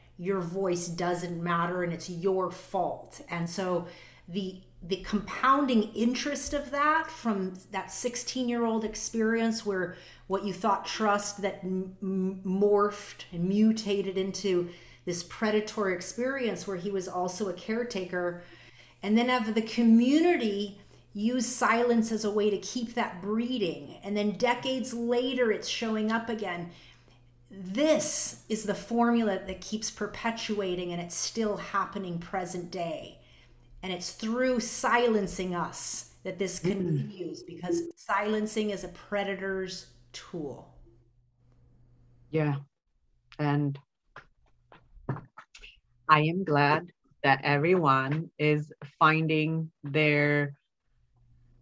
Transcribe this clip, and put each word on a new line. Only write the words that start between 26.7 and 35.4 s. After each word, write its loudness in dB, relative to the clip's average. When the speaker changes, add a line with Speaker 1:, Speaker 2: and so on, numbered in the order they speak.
Speaker 1:
This 0
is 0
the -2
formula 2
that -10
keeps -6
perpetuating, -4
and -6
it's -6
still -2
happening -4
present -6
day. -8
And -6
it's -4
through 0
silencing 2